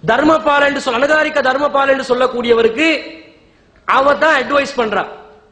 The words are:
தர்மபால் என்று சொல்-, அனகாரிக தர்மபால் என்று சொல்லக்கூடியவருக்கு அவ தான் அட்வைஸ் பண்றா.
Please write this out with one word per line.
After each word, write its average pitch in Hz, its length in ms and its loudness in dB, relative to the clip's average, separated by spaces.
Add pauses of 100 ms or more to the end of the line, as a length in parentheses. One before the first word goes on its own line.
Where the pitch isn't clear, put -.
தர்மபால் 285 600 2
என்று 277 140 -2
சொல்-, 254 140 -4
அனகாரிக 302 460 0
தர்மபால் 269 480 0
என்று 254 280 0
சொல்லக்கூடியவருக்கு 240 840 0 (840)
அவ 269 300 2
தான் 294 280 0
அட்வைஸ் 277 340 -2
பண்றா. 202 300 -2 (460)